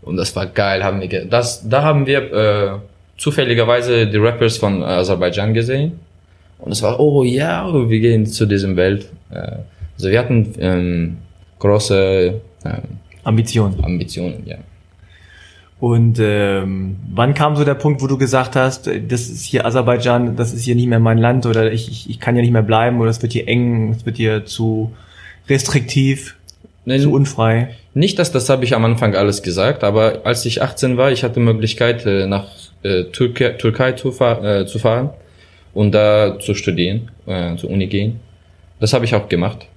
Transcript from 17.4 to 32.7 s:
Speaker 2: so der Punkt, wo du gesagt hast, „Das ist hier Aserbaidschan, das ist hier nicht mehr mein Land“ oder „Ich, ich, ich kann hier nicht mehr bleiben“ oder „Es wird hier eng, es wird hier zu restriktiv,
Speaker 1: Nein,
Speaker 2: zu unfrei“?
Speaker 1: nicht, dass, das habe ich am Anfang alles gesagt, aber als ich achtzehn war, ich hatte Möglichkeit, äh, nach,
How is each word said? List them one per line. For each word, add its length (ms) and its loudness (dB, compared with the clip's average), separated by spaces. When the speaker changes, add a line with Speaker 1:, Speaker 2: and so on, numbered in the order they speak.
Speaker 2:
so 80 2
der 100 2
Punkt, 260 0
wo 60 -2
du 100 0
gesagt 400 0
hast, 300 0
„Das 420 -4
ist 160 -12
hier 220 -2
Aserbaidschan, 680 0
das 180 -2
ist 100 -6
hier 120 0
nicht 100 2
mehr 140 2
mein 180 4
Land“ 260 2
oder 280 2
„Ich, 180 -4
ich, 180 -14
ich 120 -10
kann 140 0
hier 80 4
nicht 100 4
mehr 100 4
bleiben“ 380 2
oder 100 2
„Es 100 -4
wird 120 -4
hier 160 -4
eng, 420 0
es 160 -4
wird 100 -6
hier 300 -2
zu 460 -4
restriktiv, 880 0
Speaker 1:
Nein, 140 0
Speaker 2:
zu 120 4
unfrei“? 600 2
Speaker 1:
nicht, 240 0
dass, 140 0
das 160 -2
habe 160 2
ich 100 2
am 120 2
Anfang 280 2
alles 280 0
gesagt, 420 0
aber 400 2
als 220 -2
ich 160 -2
achtzehn 340 -2
war, 160 4
ich 120 -2
hatte 160 -2
Möglichkeit, 680 0
äh, 200 0
nach, 200 -2